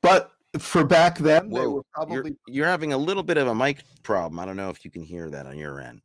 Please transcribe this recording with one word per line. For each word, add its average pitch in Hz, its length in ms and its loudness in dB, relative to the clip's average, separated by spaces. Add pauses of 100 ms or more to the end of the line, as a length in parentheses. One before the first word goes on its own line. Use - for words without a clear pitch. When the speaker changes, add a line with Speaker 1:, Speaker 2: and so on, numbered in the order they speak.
Speaker 1:
but 180 300 6 (280)
for - 260 2
back 170 340 6
then, 165 340 4
they - 140 0
Speaker 2:
Whoa, - 0 -
Speaker 1:
were 139 160 -4 (220)
Speaker 2:
you're, 143 200 -6
Speaker 1:
probably 147 120 -10 (100)
Speaker 2:
you're 139 200 -2
having 160 260 -2
a 131 40 -2
little 180 260 -2
bit 160 140 0
of 135 100 2
a 117 80 0
mic 139 280 -2 (200)
problem. 85 360 -2
I 90 60 -8
don't 95 120 -8
know 98 120 -6
if - 160 -14
you - 60 -18
can 85 120 -14
hear 82 260 -12
that 71 160 -12
on 67 120 -16
your 73 220 -12
end. 60 260 -18